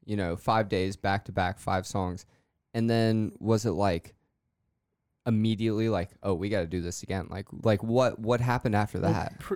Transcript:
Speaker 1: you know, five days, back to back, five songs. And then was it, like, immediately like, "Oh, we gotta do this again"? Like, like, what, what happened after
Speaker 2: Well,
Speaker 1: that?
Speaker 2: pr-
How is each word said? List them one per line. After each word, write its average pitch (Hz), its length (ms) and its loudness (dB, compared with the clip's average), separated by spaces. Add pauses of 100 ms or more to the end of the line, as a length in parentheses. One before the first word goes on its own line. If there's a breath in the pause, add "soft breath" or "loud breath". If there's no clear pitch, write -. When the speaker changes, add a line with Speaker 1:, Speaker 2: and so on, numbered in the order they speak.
Speaker 1:
you 104 120 -4
know, 90 200 0
five 110 320 0
days, 95 280 -2
back 98 300 -2
to 92 60 -12
back, 92 280 -2
five 95 260 -2
songs. 92 400 -4 (480)
And 117 160 2
then 113 480 2
was 110 260 0
it, 113 80 2
like, 87 420 0 (1120)
immediately 110 600 2
like, 98 220 -2 (120)
"Oh, 98 120 0
we 90 140 -2
gotta 98 180 0
do 87 160 -4
this 87 200 -8
again"? 95 280 -6
Like, 95 160 -10 (180)
like, 107 180 4
what, 120 360 2
what 120 220 2
happened 123 340 0
after 104 260 0
Speaker 2:
Well, 85 120 2
Speaker 1:
that? - 260 -2
Speaker 2:
pr- - 180 -6